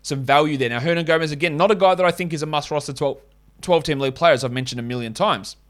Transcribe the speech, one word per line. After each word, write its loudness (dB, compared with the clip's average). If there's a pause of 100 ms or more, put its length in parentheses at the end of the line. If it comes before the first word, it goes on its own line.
Some -6
value 2
there. 0
Now, -4
Hernan 0
Gomez, 0
again, -2
not 4
a 4
guy 4
that 2
I 6
think -6
is -6
a -6
must -4
roster -4
twelve, -4 (440)
twelve 2
team -2
league -2
player, 6
as -2
I've -2
mentioned -4
a -8
million -6
times. -2 (140)